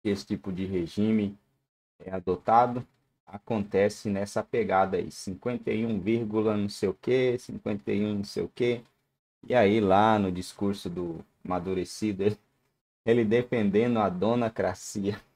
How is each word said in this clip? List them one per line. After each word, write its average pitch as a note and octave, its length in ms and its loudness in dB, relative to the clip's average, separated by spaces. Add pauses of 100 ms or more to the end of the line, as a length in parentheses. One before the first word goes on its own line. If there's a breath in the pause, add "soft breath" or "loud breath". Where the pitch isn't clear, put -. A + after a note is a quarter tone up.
que G#2+ 100 -2
esse G2+ 140 -2
tipo G2+ 280 -6
de F#2 120 -6
regime G2+ 720 0 (600)
é F#2 140 -14
adotado, A2+ 760 2 (400)
acontece G2+ 800 0
nessa G2+ 360 -4
pegada F#2+ 520 0
aí, E2+ 140 -4
cinquenta A#2 640 -6
e A2 120 -2
um A2+ 140 -2
vírgula G#2+ 580 0
não G2+ 120 -2
sei G2+ 200 -2
o F#2 60 -2
que, B2+ 420 0
cinquenta G#2+ 560 -6
e G2+ 120 0
um G#2 140 -2
não G2+ 60 -4
sei G2 200 -6
o F2+ 40 -8
que. A#2+ 320 -2 (640)
E A#2+ 120 0
aí A2 240 6
lá G#2 400 4
no G2 100 0
discurso G2+ 580 -6
do E2+ 360 -8 (200)
Amadurecido, F#2 800 -4
ele, G#2 160 0 (680)
ele A#2 200 4
defendendo A2+ 760 2
a G#2 100 2
donacracia. G2+ 1120 -2 (160)